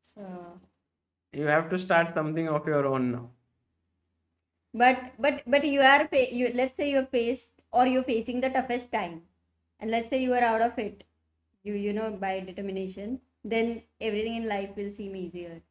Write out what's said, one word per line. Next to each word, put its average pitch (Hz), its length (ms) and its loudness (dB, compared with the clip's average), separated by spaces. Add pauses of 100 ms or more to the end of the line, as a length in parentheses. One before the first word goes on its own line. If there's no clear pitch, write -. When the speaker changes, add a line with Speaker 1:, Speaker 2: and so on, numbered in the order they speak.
Speaker 1:
So 180 580 -16 (720)
Speaker 2:
You 147 120 -2
have 160 260 2
to 185 60 0
start 170 340 2
something 156 380 -2
of 147 180 0
your 147 200 2
own 127 240 0
now. 120 180 -8 (1400)
Speaker 1:
But, 254 460 4
but, 262 260 0
but 285 200 4
you 277 160 2
are 277 260 8
fa-, 262 260 2
you, 247 200 0
let's 254 220 0
say 294 160 -2
you're 269 140 2
faced 247 440 -2 (220)
or 247 140 6
you're 254 180 2
facing 247 380 -2
the 262 80 0
toughest 254 420 -2
time, 170 300 -6 (580)
and 220 120 -4
let's 233 180 -2
say 262 140 0
you 254 100 2
are 247 80 4
out 226 200 4
of 233 180 0
it, 208 240 -8 (600)
you, 208 120 -6
you 202 180 -2
know, 220 180 -4
by 190 280 -4
determination, 190 800 -8 (240)
then 226 400 -2 (180)
everything 220 360 -4
in 226 100 -6
life 196 280 -4
will 202 160 -8
seem 196 240 -12
easier. 170 560 -12